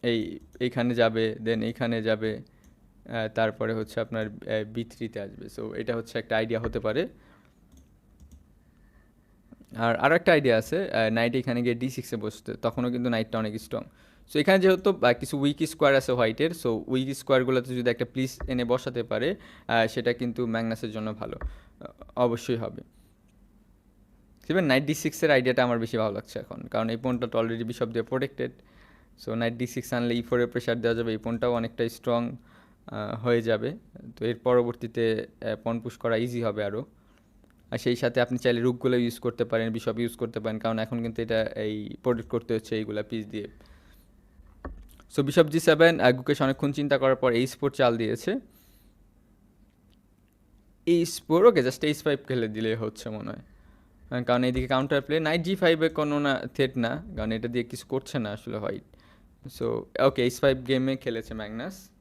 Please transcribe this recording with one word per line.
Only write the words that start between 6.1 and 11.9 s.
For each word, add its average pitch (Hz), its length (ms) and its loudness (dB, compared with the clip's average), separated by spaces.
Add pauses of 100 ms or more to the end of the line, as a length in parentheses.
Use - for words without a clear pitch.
একটা 110 180 -2
আইডিয়া 113 220 0
হতে 117 200 -4
পারে। 113 280 -2 (2750)
আর 113 200 2
আরও 147 200 4
একটা 175 160 4
আইডিয়া 139 260 6
আছে, 175 340 -2
আহ, 110 180 2
নাইট 117 260 2
এখানে 123 260 -2
গিয়ে 120 140 0
ডি 127 140 -4
সিক্সে 127 260 -8